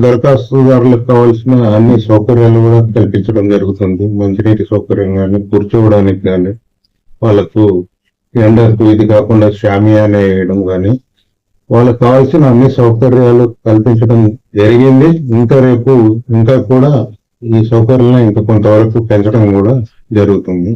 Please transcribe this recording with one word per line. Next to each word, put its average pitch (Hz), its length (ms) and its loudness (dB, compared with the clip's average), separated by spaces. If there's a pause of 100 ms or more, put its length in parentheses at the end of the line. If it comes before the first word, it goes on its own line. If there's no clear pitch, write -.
దరఖాస్తుదారులకు 127 1040 0
కావాల్సిన 120 440 0 (220)
అన్ని 117 180 2 (120)
సౌకర్యాలు 113 580 2
కూడా 117 160 2 (160)
కల్పించడం 104 560 -2
జరుగుతుంది. 95 520 -4 (160)
మంచినీటి 104 500 -2
సౌకర్యం 101 500 -4
కానీ, 95 180 -2 (120)
కూర్చోవడానికి 104 760 0
కానీ, 92 260 -2 (680)
వాళ్ళకు 104 400 0 (800)
ఎండకు 113 380 2 (100)
ఇది 107 200 0
కాకుండా 107 360 0 (120)
షామియానా 104 680 0
వేయడం 95 320 -2 (120)
కానీ, 92 220 -4 (840)
వాళ్ళకు 120 300 0
కావాల్సిన 135 480 2
అన్ని 127 160 2 (100)
సౌకర్యాలు 123 680 2 (220)
కల్పించడం 117 520 0 (400)
జరిగింది. 131 500 2 (280)
ఇంకా 120 200 2 (100)
రేపు 123 260 0 (440)
ఇంకా 117 180 2 (160)
కూడా 131 200 2 (600)
ఈ 110 160 2
సౌకర్యాలను 120 580 2
ఇంకా 107 220 -2
కొంతవరకు 110 480 0 (140)
పెంచడం 107 340 0 (100)
కూడా 101 180 0 (440)
జరుగుతుంది. 95 580 -2